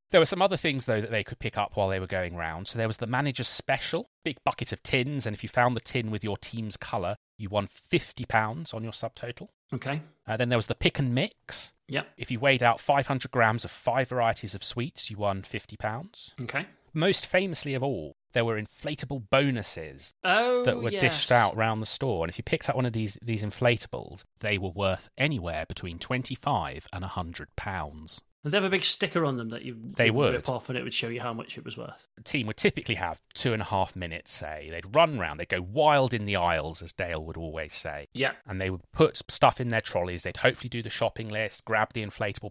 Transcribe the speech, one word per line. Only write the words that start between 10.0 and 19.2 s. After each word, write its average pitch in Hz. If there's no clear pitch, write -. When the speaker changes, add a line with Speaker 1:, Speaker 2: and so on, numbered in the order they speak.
Speaker 1:
Uh, 110
then 120
there 123
was 110
the -
pick -
and 123
mix. -
Speaker 2:
Yep. 139
Speaker 1:
If -
you 120
weighed 135
out 117
five 143
hundred 135
grams 113
of -
five 123
varieties 113
of 98
sweets, -
you 107
won 98
fifty -
pounds. 117
Speaker 2:
Okay. 139
Speaker 1:
Most 180
famously 180
of 127
all, 90
there 120
were 113
inflatable 131